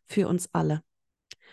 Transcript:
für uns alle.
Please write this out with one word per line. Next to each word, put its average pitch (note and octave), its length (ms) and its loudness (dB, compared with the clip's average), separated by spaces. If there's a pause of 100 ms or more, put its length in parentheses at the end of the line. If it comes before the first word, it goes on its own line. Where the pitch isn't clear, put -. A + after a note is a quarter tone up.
für - 220 0
uns F3 260 0
alle. D#3 280 0 (720)